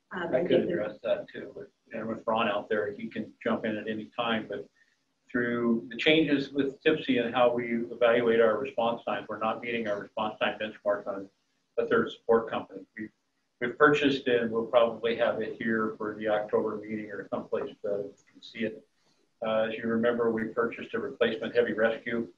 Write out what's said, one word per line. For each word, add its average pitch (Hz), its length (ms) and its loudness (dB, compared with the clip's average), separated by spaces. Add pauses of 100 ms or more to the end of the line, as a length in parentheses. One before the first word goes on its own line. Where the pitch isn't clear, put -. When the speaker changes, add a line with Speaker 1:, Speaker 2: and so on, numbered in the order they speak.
(120)
Speaker 1:
Um, 76 200 -6
Speaker 2:
I 85 60 4
Speaker 1:
and 90 100 0
Speaker 2:
could - 0 -
Speaker 1:
get - 200 4
them - 100 0
Speaker 2:
address 107 240 -6
that - 260 -2
too, - 280 -12
but, - 140 -16 (220)
and 110 160 -8
with 113 160 -6
Ron 110 240 0
out 104 200 -2
there, 104 240 0
he 110 160 -10
can - 240 -8 (100)
jump 113 220 -2
in 107 120 -2
at 104 120 -8
any 107 280 -6
time, 113 320 -2
but 101 160 -8 (640)
through 120 600 0
the 117 60 -12
changes 151 560 4
with 139 280 -2
tipsy 143 380 2
and 117 160 0
how 123 180 6
we 117 380 -2
evaluate 117 500 4
our 110 160 6
response 117 480 -2
times, 101 240 -4
we're 104 100 -8
not 113 220 -2
meeting 117 280 -4
our 101 120 -2
response 107 400 -6
time 107 200 0
benchmarks 104 480 -2
on 98 200 -8 (500)
a 117 80 0
third 113 260 2
support - 360 2
company. 98 320 -8 (160)
We've, 110 140 -12 (500)
we've 123 160 -4
purchased 147 520 4
and 117 240 2
we'll 113 140 -2
probably 117 500 2
have 113 240 0
it - 180 -6
here 113 400 0
for 104 180 -6
the 107 120 -4
October 107 480 0
meeting 107 340 -8
or 98 180 -10
someplace 107 540 -4
that 101 220 -2
you - 280 -18
can - 100 -20
see - 240 -12
it. - 180 -8 (640)
Uh, 110 220 0
as 110 60 -6
you 117 140 -4
remember, 117 420 2
we 113 140 0
purchased 117 480 -4
a 113 60 -2
replacement 110 560 0
heavy 117 180 4
rescue. 113 640 0